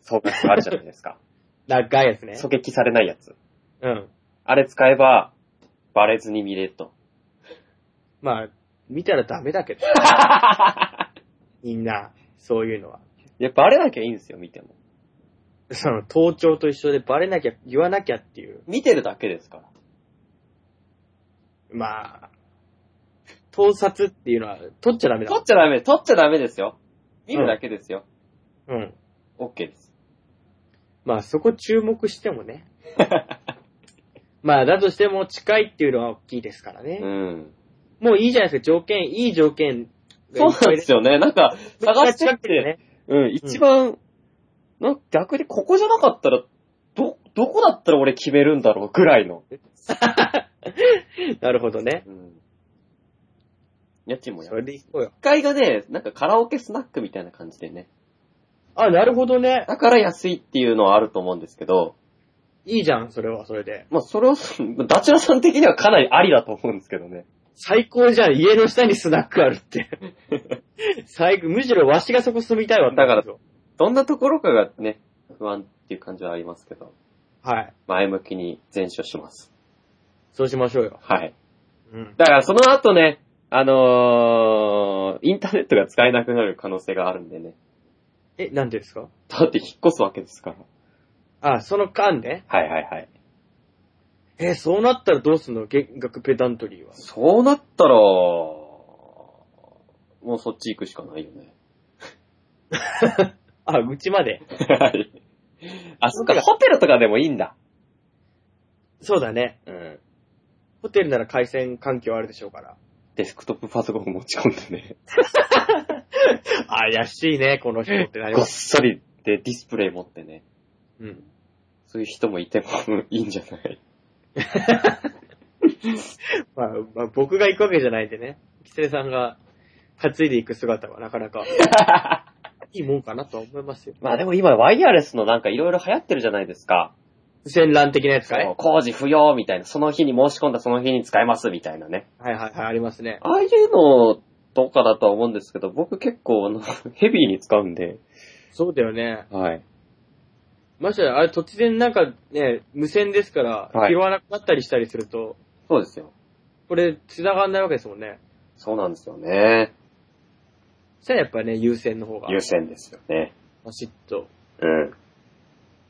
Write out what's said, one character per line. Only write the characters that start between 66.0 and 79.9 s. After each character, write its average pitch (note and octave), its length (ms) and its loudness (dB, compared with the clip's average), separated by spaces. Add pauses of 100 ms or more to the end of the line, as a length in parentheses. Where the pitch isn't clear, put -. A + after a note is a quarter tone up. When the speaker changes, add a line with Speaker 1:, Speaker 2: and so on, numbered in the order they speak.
Speaker 1:
あ D3+ 120 4
り G3 100 4
だ B2 120 4
と A2 100 -10
思 - 120 -16
う A#2 80 -4
ん G2 40 -10
で F#2+ 60 -16
す - 60 -20
け F#2 100 -10
ど F2 100 -20
ね。 F2+ 160 -18 (300)
Speaker 2:
最 A3+ 340 -2
高 A#3+ 220 4
じ A3+ 100 4
ゃ G#3 60 6
ん、 C#3+ 80 4
家 F3+ 200 4
の A3 120 4
下 A#3+ 180 2
に G#3 100 2
ス - 140 -4
ナ D#3 120 2
ッ - 40 -2
ク - 160 0
あ C#3 80 4
る - 60 -2
っ - 60 -16
て。 - 280 -10 (600)
<laughs> - 560 -8
最 F3+ 360 0
高、 E3+ 60 -8
む F#3 140 -2
し B3 120 0
ろ E3 140 4
わ D3+ 120 4
し A#3 140 -6
が B3 80 2
そ A#3+ 120 -2
こ A3+ 80 -4
住 A3+ 180 -2
み A3 80 -4
た A3 100 2
い F#3+ 40 4
わ。 F3 120 2
Speaker 1:
だ C3+ 140 4
か A#2+ 80 2
ら、 G#2 80 2 (540)
ど F#3 120 2
ん A#3+ 40 -2
な C#4 120 2
と D4 120 -4
こ C4+ 120 0
ろ D#4 100 0
か F#3+ 120 0
が G#2+ 260 2
ね、 G#2+ 220 -8 (380)
不 G#2+ 120 -8
安 G2+ 120 -8
っ - 260 -20
て G2 60 -12
い F#2+ 40 -14
う - 20 -16
感 F#2 180 -18
じ F#2 60 -16
は F2 80 -8
あ E2+ 60 -8
り E2+ 60 -12
ま E2+ 120 -16
す - 120 -20
け - 80 -20
ど。 - 180 -20 (500)
Speaker 2:
は A#2+ 180 -6
い。 G#2 120 -16 (140)
Speaker 1:
前 F#2+ 200 -2
向 F#2+ 120 -6
き - 160 -14
に F2 240 -12 (140)
前 F#2+ 120 -4
処 E2+ 180 -12
し - 140 -14
ま - 140 -18
す。 - 220 -20 (800)